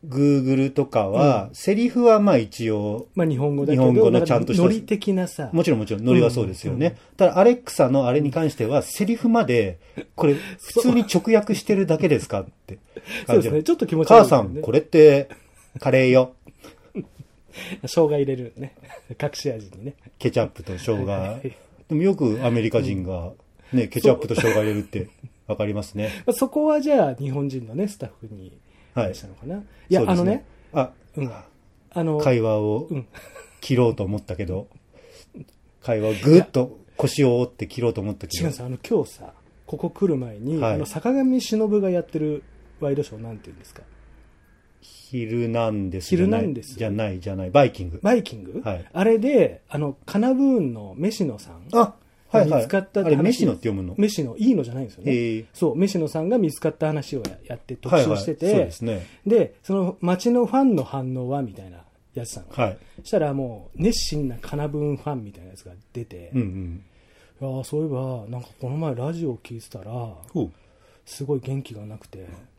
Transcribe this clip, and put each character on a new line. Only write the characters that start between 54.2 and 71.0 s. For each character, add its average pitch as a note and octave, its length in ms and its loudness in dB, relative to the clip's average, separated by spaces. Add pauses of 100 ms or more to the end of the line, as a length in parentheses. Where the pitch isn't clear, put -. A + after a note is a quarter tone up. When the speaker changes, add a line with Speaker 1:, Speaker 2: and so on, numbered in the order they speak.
Speaker 2:
野、 A#2 140 -8
い A3+ 140 2
い A#3 40 4
の D#3 80 0
じ A#2 80 -8
ゃ - 20 -12
な C3 80 -8
い - 20 -6
ん A#2+ 40 -10
で G2 60 -18
す - 20 -20
よ F2 80 -20
ね。 C3+ 100 0
Speaker 1:
へ A#2 240 -2
え。 A2+ 160 -10
Speaker 2:
そ E3 160 0
う、 A#2+ 60 -4
飯 F#3+ 240 0
野 D#3 80 -2
さ D#3+ 140 -4
ん E3+ 80 -4
が B3 80 2
見 F3 140 2
つ - 80 -14
か D#3+ 100 0
っ D3+ 40 -8
た - 140 -4
話 D3+ 300 -6
を A#2+ 40 -6
や-、 - 160 -12 (100)
や A#2+ 80 -10
っ - 40 -16
て - 160 -14
特 B2+ 220 0
集 - 60 6 (140)
し G2 80 -6
て D#3+ 100 -4
て、 D#3+ 100 -6
Speaker 1:
は G3 60 2
い G#3+ 40 4
は G3 40 4
い。 - 20 2
そ - 20 2
う - 20 0
で - 60 -10
す - 140 -14
ね。 G#2 200 -6 (200)
Speaker 2:
で、 G3+ 380 2
そ F#3+ 100 -4
の F#3 280 -2
街 F3+ 300 0
の B3 140 4
フ - 80 -4
ァ C4+ 100 4
ン B3 120 4
の C#3 80 0
反 B2+ 320 -6
応 B2+ 140 -6
は C#3 140 -2
み G#2 100 -10
た F#2+ 100 -18
い F#2 80 -18
な E2+ 140 -20 (280)
や A#2 120 -10
つ - 100 -14
な G2 80 -16
の。 - 80 -20
Speaker 1:
は A2+ 200 -2
い。 F#2 60 -12 (240)
Speaker 2:
そ - 40 -20
し - 60 -8
た G#3+ 80 2
ら D3 140 -2
も A#2+ 420 -8
う、 D3+ 60 -6
熱 A3+ 280 0
心 D3+ 180 -4
な A#2+ 120 -8
カ - 160 -12
ナ D3 120 -4
ブ D3 140 -6
ー - 20 -2
ン D3 140 -2
フ - 60 -14
ァ D3 120 -6
ン A#2+ 80 -8
み G2+ 80 -16
た F2+ 100 -20
い F2+ 40 -20
な F#2 60 -20
や F#2+ 40 -20
つ - 80 -20
が F2+ 80 -20 (220)
出 A#2+ 120 -10
て、 F2 280 -18
Speaker 1:
う C3+ 40 -2
ん B2 40 0
う - 20 -2
ん。 F#2 400 -10 (580)
Speaker 2:
い - 20 -10
や C3+ 60 -8
ー、 C3 140 -8
そ D3 160 -6
う D#3+ 40 -4
い - 20 -4
え D#3 40 -6
ば、 B2+ 380 -6
な B2 120 -10
ん - 20 -14
か - 80 -20 (100)
こ B2+ 100 -8
の C#3 80 -6
前 D#3 180 -4
ラ C3+ 180 -6
ジ E3+ 120 -6
オ B2 120 -6
聞 - 200 -16
い A2+ 40 -16
て - 80 -20
た G#2+ 100 -16
ら、 G2+ 120 -16
Speaker 1:
ほ A2+ 280 -10 (160)
う。 C#3+ 140 -4 (560)